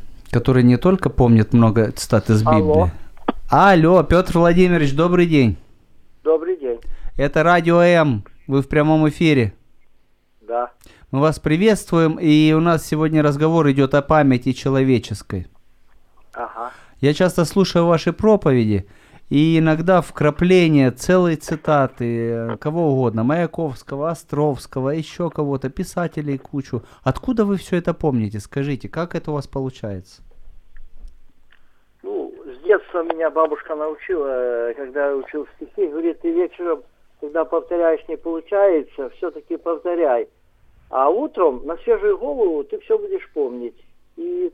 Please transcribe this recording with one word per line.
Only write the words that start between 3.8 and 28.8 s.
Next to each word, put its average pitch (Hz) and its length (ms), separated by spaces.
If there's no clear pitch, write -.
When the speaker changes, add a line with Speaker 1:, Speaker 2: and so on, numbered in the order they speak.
Speaker 1:
Петр 175 360
Владимирович, 170 560
добрый 175 320
день. 135 280
Speaker 2:
Добрый 160 340
день. 123 220
Speaker 1:
Это 147 280
Радио 170 360
М, 160 440
вы 139 140
в 135 60
прямом 156 400
эфире. 143 460
Speaker 2:
Да. 117 300
Speaker 1:
Мы 131 80
вас 156 200
приветствуем, 165 800
и 156 340
у 160 60
нас 165 280
сегодня 156 340
разговор 151 480
идет 135 240
о 143 80
памяти 135 520
человеческой. 131 920
Speaker 2:
Ага. 117 380
Speaker 1:
Я 143 120
часто 175 320
слушаю 175 400
ваши 170 280
проповеди, 127 720
и 160 300
иногда 165 420
вкрапления 156 920
целой 175 440
цитаты, 123 960
э, 117 260
кого 156 360
угодно, 117 300
Маяковского, 151 840
Островского, 143 800
еще 160 400
кого-то, 139 400
писателей 156 720
кучу. 131 420
Откуда 220 420
вы 202 120
все - 200
это 170 160
помните? 110 460
Скажите, 139 500